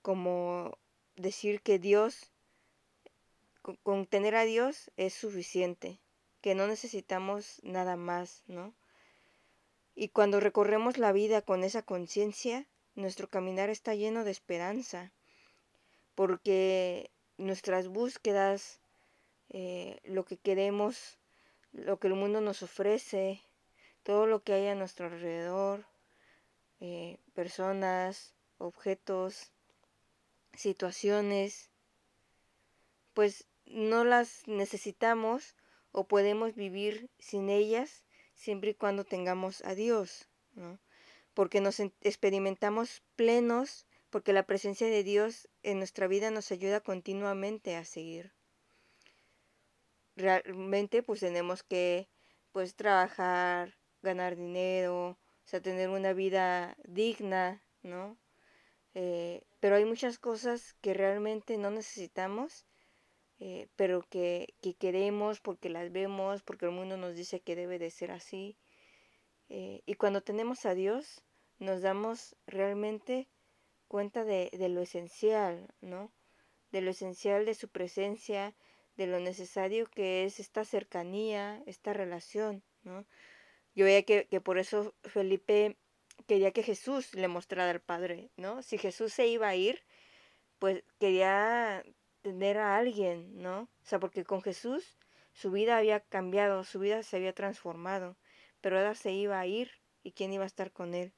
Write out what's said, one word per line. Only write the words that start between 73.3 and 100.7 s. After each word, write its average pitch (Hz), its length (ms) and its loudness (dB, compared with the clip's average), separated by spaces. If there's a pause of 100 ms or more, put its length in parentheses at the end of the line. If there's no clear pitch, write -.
cuenta 202 360 -4
de, 190 280 0
de 185 180 -2
lo 180 120 0
esencial, 180 1000 0
¿no? 190 320 -12 (600)
De 190 100 -2
lo 185 100 0
esencial 202 540 0
de 220 100 0
su 214 140 -14
presencia, 202 840 -4 (420)
de 190 100 -2
lo 180 120 0
necesario 190 720 -2
que 185 360 0
es 196 140 -6
esta 214 260 -6
cercanía, 202 1000 -4
esta 208 280 -6
relación, 196 680 -4 (200)
¿no? 185 220 -12 (680)
Yo 190 120 6
veía 196 180 10
que, 208 240 4
que 185 140 0
por 185 160 0
eso 208 360 0 (100)
Felipe 208 720 2 (500)
quería 196 240 6
que 220 120 0
Jesús 254 500 -4
le 185 160 0
mostrara 180 420 -2
al 175 100 -2
Padre, 175 540 -6
¿no? 208 260 -8
Si 233 160 -6
Jesús 214 360 -4
se 247 140 4
iba 226 200 2
a 190 80 2
ir, 190 260 2 (800)
pues 190 240 0 (160)
quería 202 840 4 (380)
tener 196 360 0
a 208 200 4
alguien, 196 640 0
¿no? 185 200 -6
O - 240 -18
sea, 196 140 0
porque 185 260 -4
con 190 160 -2
Jesús 240 560 -6 (360)
su - 180 -4
vida 220 260 4
había 214 240 4
cambiado, 196 600 0
su 190 160 -10
vida 208 240 0
se 208 140 -6
había 185 160 -2
transformado, 185 840 -6 (440)
pero 185 160 2
ahora 208 180 2
se 208 160 -6
iba 196 280 0
a 185 60 -2
ir 220 260 -4 (320)
y 190 80 -14
¿quién 190 220 -6
iba 196 100 -2
a 190 40 -4
estar 190 260 -8